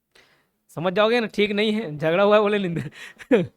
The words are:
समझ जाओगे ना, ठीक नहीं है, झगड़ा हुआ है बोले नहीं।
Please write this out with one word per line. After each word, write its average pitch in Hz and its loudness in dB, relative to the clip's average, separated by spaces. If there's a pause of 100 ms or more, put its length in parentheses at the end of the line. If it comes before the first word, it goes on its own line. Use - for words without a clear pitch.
(760)
समझ 175 -2
जाओगे 220 2
ना, 226 -2
ठीक 202 -2
नहीं 214 0
है, 185 -6
झगड़ा 160 0
हुआ 202 4
है 214 6
बोले 208 0
नहीं। 175 -2 (140)